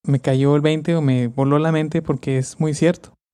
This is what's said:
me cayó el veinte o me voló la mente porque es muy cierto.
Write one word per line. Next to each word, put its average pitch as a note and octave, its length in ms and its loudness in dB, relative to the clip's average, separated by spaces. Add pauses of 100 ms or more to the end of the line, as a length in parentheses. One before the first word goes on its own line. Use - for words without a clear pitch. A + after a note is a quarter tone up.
me C#3 160 0
cayó C#3 360 2
el D3 60 2
veinte D#3 340 0
o D#3+ 80 0
me B2+ 240 0
voló C3+ 320 0
la D#3+ 120 0
mente D#3 300 -2
porque C3+ 380 -4
es - 200 -6
muy D#3 140 -2
cierto. E3 400 -2 (200)